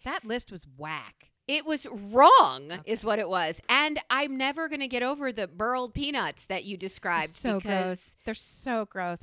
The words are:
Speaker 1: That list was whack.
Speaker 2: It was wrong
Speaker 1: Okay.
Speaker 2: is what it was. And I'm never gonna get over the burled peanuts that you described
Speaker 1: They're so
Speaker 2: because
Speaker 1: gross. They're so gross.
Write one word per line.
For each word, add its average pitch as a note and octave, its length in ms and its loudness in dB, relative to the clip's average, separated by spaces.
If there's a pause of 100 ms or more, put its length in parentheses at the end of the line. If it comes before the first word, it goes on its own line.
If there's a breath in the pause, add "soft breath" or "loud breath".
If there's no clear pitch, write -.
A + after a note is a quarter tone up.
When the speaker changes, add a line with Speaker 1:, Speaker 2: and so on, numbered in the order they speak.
Speaker 1:
That D#4 180 -6
list A#3 260 -6
was F#3 160 -18 (120)
whack. D3 520 -12 (180)
Speaker 2:
It C#4 180 -2
was D4+ 200 -4
wrong G#3 880 8
Speaker 1:
Okay. F3 80 -8 (100)
Speaker 2:
is A3+ 140 -4
what G#3+ 140 2
it F#3 100 -4
was. E3+ 400 0
And D4 300 4 (100)
I'm C#4 280 0
never C#4+ 300 -2
gonna C#4 220 -6
get A#3+ 140 -2
over C4+ 280 -2
the G3+ 160 -4
burled A#3 460 -4
peanuts C4+ 520 -4
that F#3 200 -6
you G3 120 -8
described F3 520 -4 (120)
Speaker 1:
They're A#3+ 120 -2
so G3 60 0
Speaker 2:
because F#3 400 -2
Speaker 1:
gross. - 160 -20 (100)
They're A3 80 -6
so A3+ 520 -8
gross. F3 380 -8